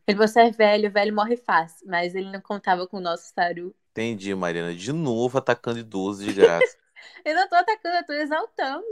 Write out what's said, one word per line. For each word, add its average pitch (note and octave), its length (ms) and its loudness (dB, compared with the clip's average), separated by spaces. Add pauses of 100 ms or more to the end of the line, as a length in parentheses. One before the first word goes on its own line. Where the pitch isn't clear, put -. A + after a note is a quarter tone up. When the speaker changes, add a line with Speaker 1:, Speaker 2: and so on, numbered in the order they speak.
Speaker 1:
Ele, G3+ 100 2
"Você A3 240 4
é A#3 80 8
velho, G#3+ 420 4
velho G#3 220 0
morre A3 240 0
fácil." E3 500 -2
Mas F3 280 -2
ele F#3+ 160 -6
não G3 100 -12
contava F#3+ 460 -2
com G#3 100 -12
o F#3 40 -8
nosso E3+ 340 -6
Saru. F3 400 -4 (160)
Speaker 2:
Entendi, G#2 420 -4
Mariana. E2+ 400 -2
De F#2 180 -8
novo B2+ 460 -2
atacando A#2+ 420 -2
idoso G2+ 460 -6
de G#2+ 80 -4
graça. F#2+ 420 4
Speaker 1:
<laughs> - 480 -20
Eu D#4 120 -2
não F#4 120 2
tô F4 80 -2
atacando, F4+ 420 0
eu E4+ 80 -4
tô D4+ 80 -8
exaltando. D#4 800 -4